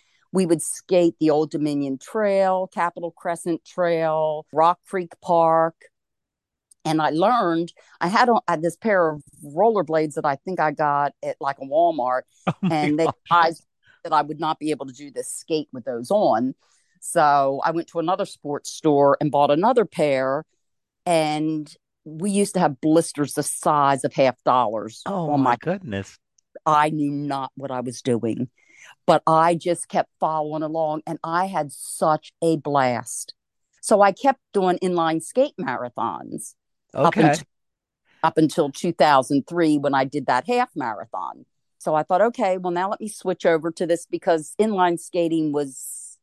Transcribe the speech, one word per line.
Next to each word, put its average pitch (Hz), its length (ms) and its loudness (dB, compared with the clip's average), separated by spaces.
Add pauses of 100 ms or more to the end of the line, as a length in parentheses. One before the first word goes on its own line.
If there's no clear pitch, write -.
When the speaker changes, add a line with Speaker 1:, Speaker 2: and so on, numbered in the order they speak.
(320)
Speaker 1:
We 185 140 2
would 160 160 0
skate - 580 0
the 156 120 4
Old 151 180 2
Dominion 143 480 -4
Trail, 190 720 0
Capitol 170 440 -4
Crescent 170 540 -6
Trail, 160 880 -2
Rock 160 340 4
Creek 185 260 -6 (100)
Park. 165 520 2 (1080)
And 156 160 0
I 151 80 2
learned, 175 640 0 (260)
I 175 80 0
had, 220 220 4
on, 226 180 4
I 175 60 2
had 160 80 -2
this 165 160 -2
pair 185 320 2
of 151 120 -6 (240)
rollerblades 156 680 0
that 156 120 -4
I 139 120 0
think 180 220 -6
I 156 120 0
got 143 500 0
at, 147 200 -6
like, 139 180 -4
a 135 60 -12
Walmart, 135 560 0 (120)
Speaker 2:
<laughs> - 140 -20
Oh 175 140 0
my 185 100 -2
Speaker 1:
and 151 260 0
they 160 80 2
Speaker 2:
gosh. 156 100 0 (140)
Speaker 1:
advised 170 360 2 (380)
that 156 100 -6
I 151 80 4
would 147 180 -6
not 160 200 -4
be 151 120 -4
able 143 140 -6
to 135 80 -14
do 143 180 -18
this - 200 -12
skate - 420 -4
with 127 100 -12
those 120 260 -6
on. 135 460 2 (460)
So 143 640 2
I 165 60 0
went 165 180 -6
to 170 100 -8
another 180 260 -2
sports - 460 -10
store 143 480 4
and 151 100 0
bought 143 220 4
another 208 340 2
pair, 139 600 -2 (600)
and 156 640 0 (340)
we 160 260 -6
used 202 240 0
to 190 60 0
have 151 200 2
blisters 156 520 0
the 147 100 -2
size 143 600 2
of 139 100 -4
half 131 300 2
dollars 113 640 0
Speaker 2:
Oh, 175 240 -4
Speaker 1:
on 143 120 2
Speaker 2:
my - 0 -
Speaker 1:
my 123 160 2
Speaker 2:
goodness. 147 600 -6 (480)
Speaker 1:
I 151 240 4
knew 147 220 -2
not 139 440 -6
what 135 160 -10
I 127 100 -6
was 123 200 -10
doing, 117 480 -2 (560)
but 160 220 4
I 165 280 4
just 170 340 -4
kept - 200 -2 (100)
following 156 440 -4
along, 156 420 -4
and 165 180 -8
I 170 240 -2
had 156 240 -6
such - 680 -2
a 165 160 2
blast. 131 760 -2 (480)
So 208 200 4
I 202 120 6
kept 269 260 0 (140)
doing 185 280 0
inline 165 400 0
skate 269 380 -2
marathons 113 960 -8 (480)
up 165 140 2
Speaker 2:
Okay. - 20 4
Speaker 1:
unt-, 156 240 2 (800)
up 160 140 0
until 156 340 2
two 175 200 -4
thousand 143 560 4
three 165 300 2
when 143 160 -2
I 139 120 2
did 139 200 -6
that 131 220 0
half 247 280 0
marathon. 98 720 -10 (320)
So 156 180 -2
I 151 80 2
thought, 180 180 2
"Okay, 214 360 0
well, 180 160 -4
now 180 160 -2
let 214 100 -6
me 220 80 -10
switch - 380 -6
over 165 260 2
to 185 140 -6
this," - 200 -6
because 165 540 -2
inline 185 400 0
skating 165 540 -2
was - 680 -8